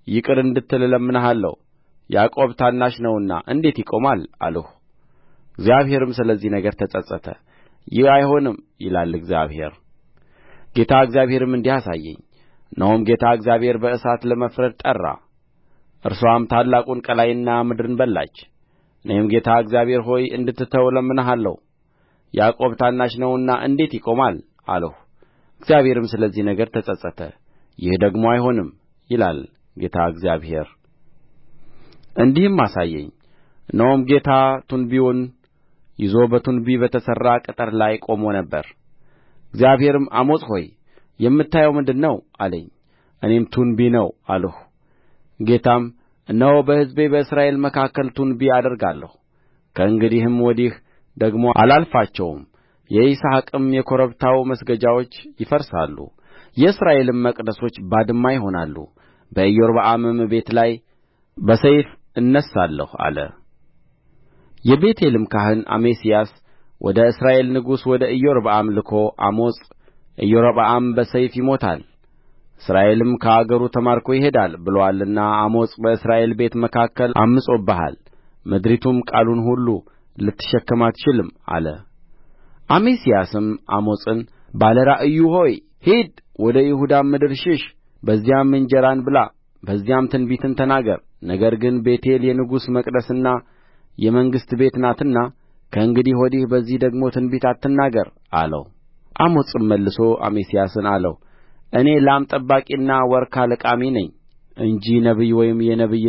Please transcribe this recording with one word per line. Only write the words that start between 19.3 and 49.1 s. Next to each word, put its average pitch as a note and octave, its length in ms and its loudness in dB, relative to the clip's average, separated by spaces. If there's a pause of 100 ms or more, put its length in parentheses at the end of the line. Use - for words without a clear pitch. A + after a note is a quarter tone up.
እግዚአብሔር A#2+ 440 0
ሆይ B2+ 260 -2
እንድትተው B2+ 580 -2
እለምንሃለሁ፣ B2+ 720 0 (800)
ያዕቆብ A#2 420 0
ታናሽ B2 420 0
ነውና B2+ 340 -2 (120)
እንዴት C#3 300 0
ይቆማል?" A#2 420 -2 (320)
አልሁ። F2 260 -4 (640)
እግዚአብሔርም C3 520 2
ስለዚህ G#2 380 -2
ነገር G2+ 240 -2
ተጸጸተ። F#2 500 -8 (600)
"ይህ F2+ 200 -2
ደግሞ G2+ 300 0
አይሆንም" A#2+ 400 0 (400)
ይላል F#2+ 300 -2 (380)
ጌታ F2+ 200 -8 (100)
እግዚአብሔር። D#2+ 600 -6 (1500)
እንዲህም D#3 460 2
አሳየኝ። E2+ 480 -4 (640)
እነሆም C3 340 2
ጌታ C#3 260 2 (360)
ቱንቢውን B2+ 540 -2 (800)
ይዞ G#2 160 -2 (120)
በቱንቢ A#2+ 400 -2 (100)
በተሠራ A#2+ 500 -2 (140)
ቅጥር - 320 -8
ላይ A2 280 0
ቆሞ G#2+ 300 -4
ነበር። E2+ 340 -6 (880)
እግዚአብሔርም C#3 580 2
"አሞጽ C#3 340 0
ሆይ F#2+ 200 -6 (540)
የምታየው D3+ 540 2
ምንድር C3+ 240 -2
ነው?" C#3+ 180 0 (240)
አለኝ። F2 260 -6 (580)
እኔም A2+ 220 2
"ቱንቢ A#2+ 340 -2 (100)
ነው" A2+ 180 2 (200)
አልሁ። F#2 260 -4 (880)
ጌታም A#2+ 440 2 (460)
"እነሆ B2+ 240 4 (100)
በሕዝቤ C#3+ 440 0
በእስራኤል C#3+ 500 0
መካከል C3+ 520 -2
ቱንቢ C3 420 -2
አደርጋለሁ። A2 600 -2 (640)